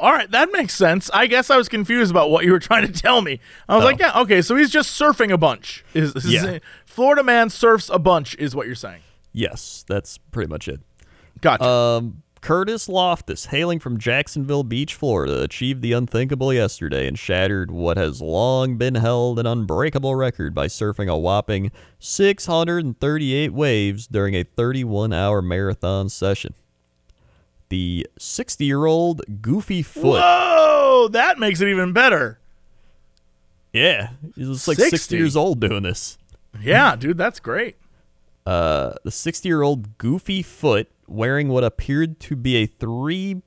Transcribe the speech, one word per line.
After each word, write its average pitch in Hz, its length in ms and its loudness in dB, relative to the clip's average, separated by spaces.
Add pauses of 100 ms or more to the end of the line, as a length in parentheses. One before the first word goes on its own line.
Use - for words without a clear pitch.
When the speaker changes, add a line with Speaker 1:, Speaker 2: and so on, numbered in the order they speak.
Speaker 1:
all 226 100 6
right. 233 200 0
That 294 200 2
makes 339 220 -4
sense. 180 400 2
I 226 140 4
guess 247 240 0
I 269 40 6
was 247 140 4
confused 226 400 0
about 165 220 4
what 165 120 4
you 175 80 6
were 185 80 6
trying 220 280 2
to 208 40 -8
tell 208 300 2
me. 143 180 -6 (300)
I 196 60 4
was 220 80 6
Speaker 2:
Oh. 247 40 8
Speaker 1:
like, 269 120 2
"Yeah, 311 220 2
okay, 196 200 4
so 233 140 0
he's 277 160 4
just - 280 0
surfing 254 320 2
a 185 60 4
bunch." - 560 -2
Is, 151 220 0
is 131 180 -6
Speaker 2:
Yeah. 160 120 2
Speaker 1:
it, 180 180 -6 (240)
Florida 277 360 2
man 233 280 4
surfs 226 380 2
a 185 100 0
bunch 165 400 2
is 135 160 -6
what 131 100 -6
you're 120 100 -10
saying. 87 260 -16 (300)
Speaker 2:
Yes, - 560 -8
that's - 300 -6
pretty 87 320 -8
much - 180 -12
it. 71 120 -10 (640)
Speaker 1:
Gotcha. 127 220 2
Speaker 2:
Um, 120 600 0 (180)
Curtis 196 480 -2
Loftus, 180 580 -2
hailing 170 320 -2
from 120 200 -6
Jacksonville 139 640 -2
Beach, 127 320 -6
Florida, 73 480 -2
achieved 127 400 -4
the 117 100 0
unthinkable 127 580 -2
yesterday 85 560 -2
and 67 120 -6
shattered 95 500 -2
what 85 280 -2
has 78 260 -2
long 123 540 0
been 123 180 0
held 120 420 0
an 117 80 -2
unbreakable 120 680 -2
record 123 400 -4
by 71 100 -2
surfing 101 460 -4
a 78 60 0
whopping 98 540 -2 (280)
six 196 480 -2
hundred 170 380 0
and 123 140 -8
thirty-eight 143 540 -2
waves 110 540 0
during 101 260 -2
a 90 100 0
thirty-one 117 720 -4
hour 98 300 0
marathon 95 680 -4
session. - 460 -4 (1120)
The 87 400 -4 (100)
sixty-year-old 151 1300 -2
Goofy 175 400 -2
Foot. - 400 0
Speaker 1:
Whoa, 311 880 6
that 285 260 2
makes 208 240 0
it 202 60 4
even 185 260 0
better. 180 460 2 (1300)
Speaker 2:
Yeah, 117 380 0 (260)
he's 127 120 -8
just, 131 200 -6
like, 151 100 0
Speaker 1:
Sixty. 247 200 4
Speaker 2:
sixty - 200 -4
years 156 180 0
old 147 240 0
doing 104 240 0
this. - 340 -8 (420)
Speaker 1:
Yeah, 160 360 4
dude, 143 240 -4
that's 214 200 -4
great. 160 360 -6 (720)
Speaker 2:
Uh, 78 480 0 (100)
the 90 80 -8
sixty-year-old 143 880 -2
Goofy 185 420 -2
Foot, 113 480 0 (180)
wearing 131 420 -2
what 127 140 2
appeared 151 580 -2
to - 140 -8
be 127 200 0
a 110 100 2
three-two 165 800 -8